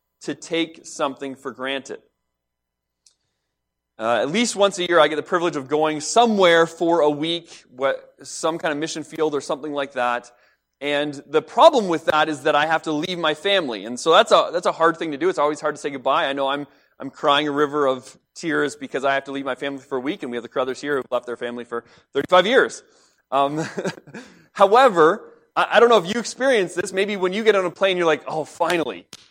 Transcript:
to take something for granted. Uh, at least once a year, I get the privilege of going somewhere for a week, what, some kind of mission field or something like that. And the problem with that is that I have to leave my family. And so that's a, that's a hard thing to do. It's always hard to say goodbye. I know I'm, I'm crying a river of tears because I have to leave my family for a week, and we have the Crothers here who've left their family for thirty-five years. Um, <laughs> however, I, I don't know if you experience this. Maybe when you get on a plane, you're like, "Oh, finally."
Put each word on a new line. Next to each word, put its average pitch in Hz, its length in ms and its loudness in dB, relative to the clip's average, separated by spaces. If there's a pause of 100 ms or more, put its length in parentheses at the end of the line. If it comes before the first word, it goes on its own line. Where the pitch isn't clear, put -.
(200)
to 147 160 -8
take 165 500 -8
something 139 480 -8
for 131 160 -14
granted. 131 480 -8 (2000)
Uh, 113 240 0
at 135 80 -2
least 220 240 -2
once 196 240 0
a 175 80 -4
year, 170 140 4
I 151 80 6
get 156 80 -6
the 147 80 -4
privilege 170 320 -2
of 135 100 -8
going 151 340 -2
somewhere 190 680 4
for 165 320 0
a 147 100 4
week, 165 600 -6
what, 131 520 -4
some 160 360 -6
kind 165 120 -4
of 147 80 -4
mission 156 240 -8
field 156 320 -4
or 143 60 -2
something 147 320 -8
like 143 220 -6
that. 123 360 -2 (500)
And 147 320 -2 (140)
the 147 160 0
problem 262 460 4
with 160 160 -2
that 156 240 2
is 143 160 -6
that 151 100 2
I 147 120 2
have 160 160 -2
to 165 100 -6
leave 175 260 -6
my 156 160 0
family. 156 500 -2
And 123 140 -10
so 160 140 2
that's 208 180 6
a, 170 220 4
that's 180 140 -4
a 180 60 0
hard 165 240 2
thing 165 140 -6
to 143 80 -8
do. 160 100 0
It's 175 120 -2
always 147 200 0
hard 151 140 -4
to 139 60 -18
say 151 100 -6
goodbye. 139 360 -2
I 139 80 -2
know 139 120 -4
I'm, 143 220 -4 (320)
I'm 135 100 -12
crying 147 380 0
a 147 40 -4
river 143 340 0
of 127 300 -4 (180)
tears 147 420 -4
because 135 280 -8
I 139 100 2
have 135 100 -4
to 139 80 -12
leave 139 120 -8
my 135 100 -6
family 139 260 -8
for 131 160 -8
a 127 40 -4
week, 151 220 -6
and 135 80 -8
we 120 60 -6
have 117 60 -8
the 113 60 -12
Crothers 131 320 -4
here 147 160 -4
who've 127 140 -6
left 123 160 -4
their 120 100 -8
family 120 280 -10
for 117 200 -10 (280)
thirty-five 180 340 4
years. 214 360 2 (480)
Um, 143 340 0 (440)
<laughs> - 440 -20
however, 202 800 4 (240)
I, - 160 0
I 196 80 6
don't 233 80 8
know 233 100 6
if 175 140 -4
you 233 80 -4
experience 220 540 -2
this. 185 180 -6
Maybe 202 240 -2
when 185 160 -2
you 214 120 -4
get 208 120 6
on 190 80 0
a 175 60 -4
plane, 190 260 0
you're 175 100 0
like, 151 200 2
"Oh, 156 180 -6
finally." 151 600 -4 (240)